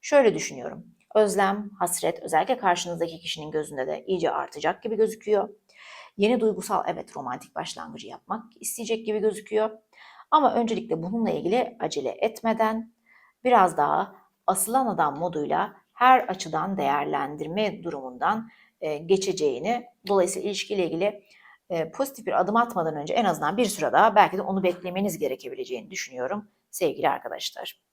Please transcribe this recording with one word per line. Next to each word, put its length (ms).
Şöyle 340
düşünüyorum. 500
Özlem, 540
hasret, 400
özellikle 380
karşınızdaki 640
kişinin 320
gözünde 360
de 200
iyice 240
artacak 520
gibi 120
gözüküyor. 540
Yeni 220
duygusal, 480
evet 280
romantik 400
başlangıcı 520
yapmak 360
isteyecek 460
gibi 140
gözüküyor. 500
Ama 220
öncelikle 500
bununla 260
ilgili 500
acele 300
etmeden 840
biraz 340
daha 380
asılan 400
adam 320
moduyla 540
her 260
açıdan 580
değerlendirme 1040
durumundan, 680
e, 160
geçeceğini, 880
dolayısıyla 420
ilişkiyle 360
ilgili, 380
e, 220
pozitif 340
bir 140
adım 160
atmadan 400
önce 180
en 120
azından 320
bir 80
süre 260
daha 240
belki 220
de 40
onu 220
beklemeniz 560
gerekebileceğini 720
düşünüyorum 560
sevgili 380
arkadaşlar. 720